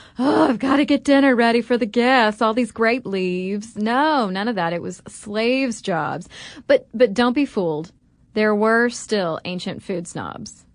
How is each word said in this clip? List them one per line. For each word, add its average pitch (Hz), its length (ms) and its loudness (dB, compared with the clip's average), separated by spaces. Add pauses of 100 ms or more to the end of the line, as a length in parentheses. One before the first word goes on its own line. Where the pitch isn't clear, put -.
(180)
"Oh, 311 300 2
I've 233 100 0
gotta 277 280 0
get 285 180 2
dinner 277 320 4
ready 233 240 2
for 240 160 0
the 233 80 -2
guests, 233 560 2
all 220 140 2
these 240 180 -2
grape 226 340 0
leaves." 190 680 -4
No, 240 540 0
none 190 180 -4
of 240 60 -4
that. 170 180 -2
It 170 80 -4
was - 280 -10
slaves' 233 720 -4
jobs. 156 460 -4 (400)
But, - 260 2
but 226 180 4
don't 240 220 2
be 285 120 0
fooled. 165 460 -4 (420)
There 214 200 2
were 226 360 2
still 185 540 -4
ancient 180 380 -8
food 175 240 -6
snobs. - 580 -14 (100)